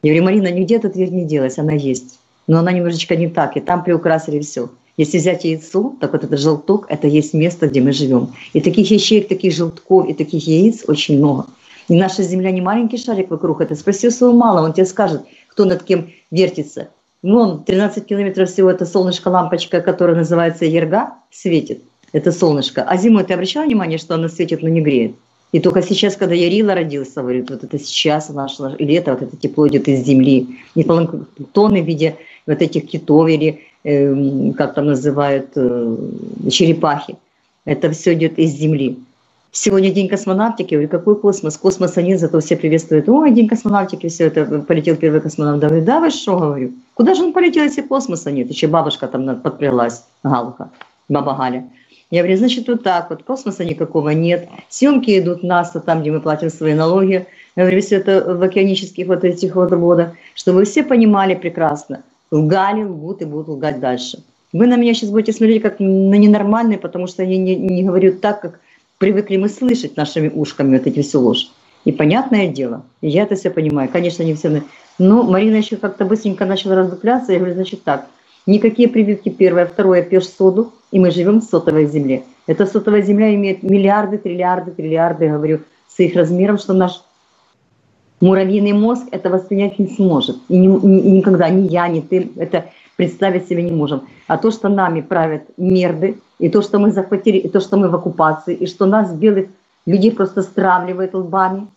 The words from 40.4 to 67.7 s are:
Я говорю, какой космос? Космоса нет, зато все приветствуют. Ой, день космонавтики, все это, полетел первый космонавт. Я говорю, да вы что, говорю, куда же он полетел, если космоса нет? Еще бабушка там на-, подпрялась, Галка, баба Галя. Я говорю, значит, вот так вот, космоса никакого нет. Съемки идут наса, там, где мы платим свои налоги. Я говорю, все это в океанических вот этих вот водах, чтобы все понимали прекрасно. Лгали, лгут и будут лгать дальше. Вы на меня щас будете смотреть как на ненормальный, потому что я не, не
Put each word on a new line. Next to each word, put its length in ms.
Я 60
говорю, 80
какой 180
космос? 420
Космоса 440
нет, 180
зато 180
все 180
приветствуют. 520
Ой, 240
день 160
космонавтики, 600
все 180
это, 180
полетел 280
первый 240
космонавт. 420
Я 60
говорю, 160
да 160
вы 100
что, 280
говорю, 320
куда 200
же 100
он 80
полетел, 320
если 180
космоса 480
нет? 200
Еще 180
бабушка 400
там 160
на-, 100
подпрялась, 680
Галка, 460
баба 300
Галя. 260
Я 100
говорю, 160
значит, 300
вот 160
так 260
вот, 140
космоса 400
никакого 460
нет. 380
Съемки 500
идут 240
наса, 380
там, 220
где 100
мы 80
платим 300
свои 240
налоги. 520
Я 80
говорю, 160
все 160
это 400
в 60
океанических 680
вот 160
этих 320
вот 160
водах, 360
чтобы 300
все 200
понимали 500
прекрасно. 680
Лгали, 520
лгут 380
и 20
будут 240
лгать 320
дальше. 380
Вы 160
на 80
меня 180
щас 160
будете 220
смотреть 300
как 180
на 380
ненормальный, 600
потому 300
что 160
я 140
не, 180
не 260